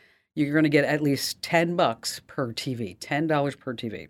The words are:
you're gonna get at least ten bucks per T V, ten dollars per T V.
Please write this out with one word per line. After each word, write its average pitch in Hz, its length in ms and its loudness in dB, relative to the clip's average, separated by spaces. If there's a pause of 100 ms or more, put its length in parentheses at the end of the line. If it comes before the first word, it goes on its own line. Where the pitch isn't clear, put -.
(360)
you're 143 180 0
gonna 156 140 4
get 147 160 6
at 147 180 0
least 139 400 -2
ten 170 320 2
bucks 143 540 0
per 123 240 -4
T 131 220 -6
V, 110 260 -6
ten 151 260 -2
dollars 143 300 0
per - 160 -8
T 117 160 -8
V. 82 220 -10